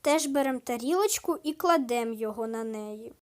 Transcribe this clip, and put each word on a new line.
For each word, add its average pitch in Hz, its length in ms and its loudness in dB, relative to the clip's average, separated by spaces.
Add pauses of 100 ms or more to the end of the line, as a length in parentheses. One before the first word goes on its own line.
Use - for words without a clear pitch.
Теж 302 260 2
беремо 269 340 0
тарілочку 320 800 0
і 302 100 -4
кладемо 240 600 2
його 220 320 -4
на 226 180 -6
неї. 214 500 -8 (100)